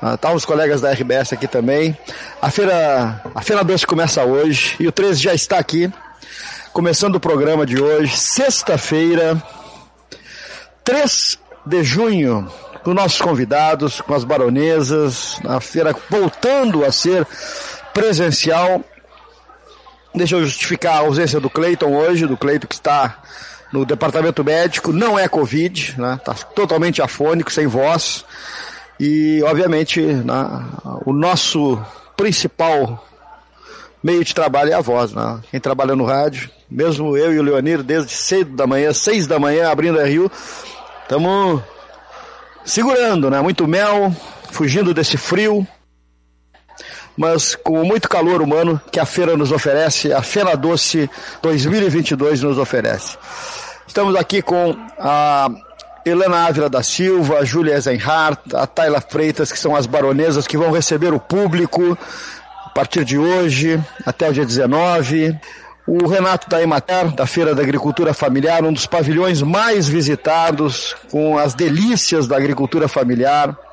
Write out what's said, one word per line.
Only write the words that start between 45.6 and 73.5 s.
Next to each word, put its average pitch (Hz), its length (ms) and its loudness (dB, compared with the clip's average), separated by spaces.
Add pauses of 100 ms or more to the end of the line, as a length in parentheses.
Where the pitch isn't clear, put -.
mas 165 400 0
com 160 260 -2
muito 202 260 0
calor 175 320 2
humano 156 400 0 (120)
que - 80 0
a 151 60 0
feira 170 300 0
nos 143 140 0
oferece, 151 640 0
a 135 100 0
Feira 185 340 0
Doce 151 540 0 (300)
dois 151 260 0
mil 202 160 0
e 202 60 2
vinte 156 240 0
e 156 40 -2
dois 143 240 2
nos 139 160 0
oferece. 117 600 -2 (680)
Estamos 196 300 0
aqui 190 280 0
com 175 340 0 (200)
a 147 540 2 (540)
Helena 175 440 2
Ávila 151 200 0
da 127 140 0
Silva, 175 560 2
a 143 60 2
Júlia 151 300 0
Eisenhardt, 143 840 0
a 127 100 0
Tayla 147 340 0
Freitas, 151 520 -2
que - 60 -8
são 151 180 0
as 135 100 0
baronesas 139 640 2
que - 80 -2
vão 160 160 2
receber 160 420 0
o 135 60 -2
público 175 760 0 (720)
a - 40 -18
partir 139 340 -2
de 127 120 -2
hoje, 165 640 2 (240)
até 160 240 -2
o 151 40 0
dia 143 120 0
dezenove. 151 880 2 (540)
O 175 220 2
Renato 185 400 0
da 165 120 2
Emater, 165 540 0
da 131 100 0
Feira 156 300 2
da 139 80 0
Agricultura 147 500 0
Familiar, 151 520 2
um 156 80 2
dos 139 120 -2
pavilhões 165 580 2
mais 196 440 2
visitados, 151 1080 0 (120)
com 151 300 0
as 147 160 0
delícias 170 720 2
da 131 100 0
agricultura 139 520 0
familiar. 139 680 2 (160)